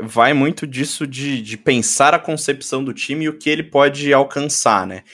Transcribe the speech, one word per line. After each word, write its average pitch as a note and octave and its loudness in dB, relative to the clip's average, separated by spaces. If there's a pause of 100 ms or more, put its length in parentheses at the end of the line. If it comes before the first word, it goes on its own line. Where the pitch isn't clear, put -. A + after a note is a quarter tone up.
vai A#2 2
muito D3 0
disso C#3 -6
de, C3+ -6
de G#2+ -12
pensar C#3 2
a E3 2
concepção C#3 -4
do C3 -6
time D#3 -6
e D3+ -2
o D3+ -10
que - -4
ele D#3 0
pode C#3+ 2
alcançar, C#3 2
né? F#2+ -12 (100)